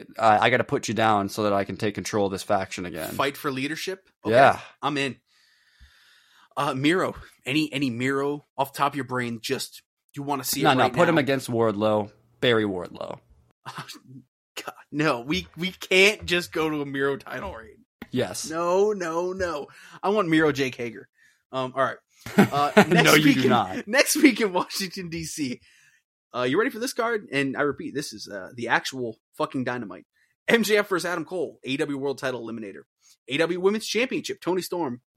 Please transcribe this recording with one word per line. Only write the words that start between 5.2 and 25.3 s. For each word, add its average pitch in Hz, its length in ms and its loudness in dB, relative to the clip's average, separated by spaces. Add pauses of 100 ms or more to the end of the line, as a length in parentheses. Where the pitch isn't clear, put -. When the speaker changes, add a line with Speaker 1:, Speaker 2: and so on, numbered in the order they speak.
Speaker 2:
Uh, 143 160 0
Miro, 143 420 2 (300)
any, 147 260 0
any 135 180 0
Miro 139 560 -2 (120)
off 135 160 -2
the - 40 -12
top 143 160 2
of - 20 -10
your 135 100 -6
brain, 123 360 -4
just - 420 -6 (300)
you 143 100 -8
wanna 139 200 -4
see 135 200 -2
Speaker 1:
No, 123 80 6
Speaker 2:
it 131 40 4
Speaker 1:
no, 127 80 4
Speaker 2:
right 110 100 2
Speaker 1:
put 170 140 4
him 165 80 2
Speaker 2:
now? 151 60 4
Speaker 1:
against 135 280 -2
Wardlow, 107 600 2 (300)
Barry 113 240 4
Wardlow. - 540 -8 (460)
Speaker 2:
<laughs> - 0 -
God, - 1080 -18 (180)
no, 143 300 0
we, 160 340 -4
we 180 160 -6
can't 196 540 4
just 175 260 -2
go 160 180 0
to 151 120 -2
a 143 40 -4
Miro 139 300 0
title 131 400 -10
reign. 110 300 -20 (260)
Speaker 1:
Yes. 117 380 -4
Speaker 2:
No, 175 420 2
no, 180 400 -4
no. 185 360 -6 (360)
I 185 60 2
want 202 180 2
Miro 160 240 4
Jake 131 240 -2
Hager. 120 320 -10 (460)
Um, 131 220 -4
all 135 80 2
right. 120 140 -2 (280)
Speaker 1:
<laughs> - 120 -4
Speaker 2:
Uh, 143 380 4
next 190 140 8 (160)
Speaker 1:
No, 151 100 8
you 151 100 6
Speaker 2:
week 139 120 6
Speaker 1:
do 127 60 2
Speaker 2:
in, 127 60 2
Speaker 1:
not. 110 380 0
Speaker 2:
next 262 300 2
week 262 240 6
in 202 100 0
Washington, 180 580 -6
D 165 140 -8
C. 147 380 -6 (760)